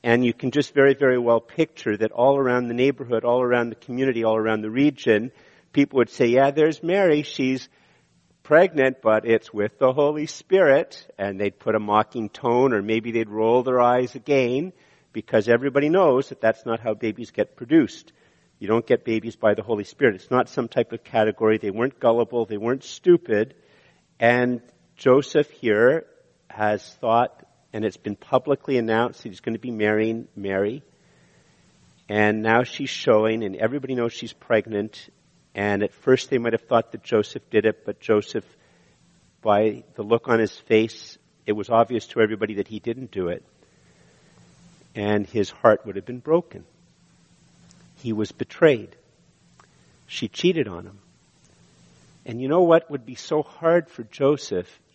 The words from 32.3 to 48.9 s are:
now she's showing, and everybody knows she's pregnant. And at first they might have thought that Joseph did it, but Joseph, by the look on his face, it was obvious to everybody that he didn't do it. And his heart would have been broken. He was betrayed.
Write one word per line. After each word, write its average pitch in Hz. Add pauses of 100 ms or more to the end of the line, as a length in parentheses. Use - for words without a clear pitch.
now 113
she's 131
showing, 110
and 95
everybody 131
knows 120
she's -
pregnant. 110 (460)
And 101
at 101
first -
they 135
might 117
have 113
thought -
that 110
Joseph -
did 107
it, 104
but -
Joseph, 107 (960)
by 107 (100)
the -
look 113
on 113
his 107
face, - (280)
it 107
was 104
obvious 117
to -
everybody 107
that 98
he 110
didn't 120
do 92
it. - (1500)
And 104
his 104
heart -
would 101
have 95
been 123
broken. 165 (1300)
He 117
was 107
betrayed. 127 (1120)